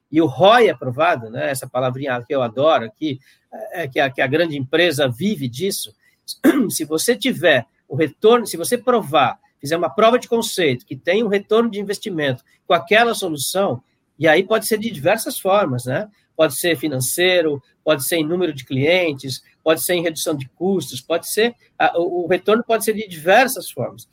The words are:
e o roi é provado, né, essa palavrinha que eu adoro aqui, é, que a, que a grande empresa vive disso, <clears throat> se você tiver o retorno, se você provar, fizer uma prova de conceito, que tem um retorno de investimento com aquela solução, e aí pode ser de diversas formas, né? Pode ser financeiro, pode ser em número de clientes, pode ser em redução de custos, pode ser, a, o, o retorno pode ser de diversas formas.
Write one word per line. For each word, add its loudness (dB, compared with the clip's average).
e 2
o 4
roi 6
é 2
provado, -2
né, -4
essa -8
palavrinha -4
que -4
eu 0
adoro 2
aqui, -8
é, -8
que -4
a, 2
que -4
a 0
grande 0
empresa 2
vive -4
disso, -6
<clears throat> 2
se -6
você 0
tiver 2
o -10
retorno, 2
se -8
você -4
provar, 0
fizer -2
uma -2
prova 4
de -10
conceito, -2
que -12
tem 0
um -2
retorno 2
de -6
investimento -4
com 2
aquela 4
solução, -4
e 0
aí 6
pode 0
ser -2
de -6
diversas -2
formas, 0
né? -4
Pode 2
ser 0
financeiro, 0
pode 0
ser -2
em 0
número -2
de -16
clientes, -2
pode 2
ser -2
em 0
redução -4
de -8
custos, -4
pode -4
ser, 0
a, 0
o, -2
o -6
retorno 2
pode -2
ser 0
de -8
diversas 2
formas. -10